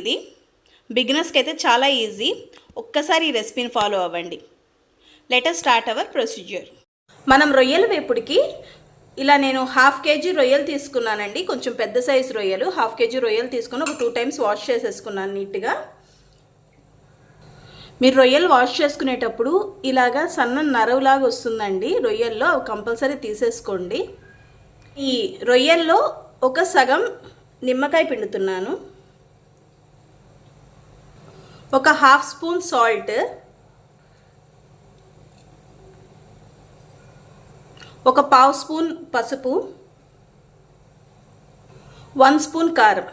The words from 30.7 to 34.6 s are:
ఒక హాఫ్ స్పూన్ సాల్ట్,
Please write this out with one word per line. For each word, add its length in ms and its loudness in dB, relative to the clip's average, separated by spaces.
ఒక 100 2
హాఫ్ 300 6
స్పూన్ 280 -6
సాల్ట్, 440 0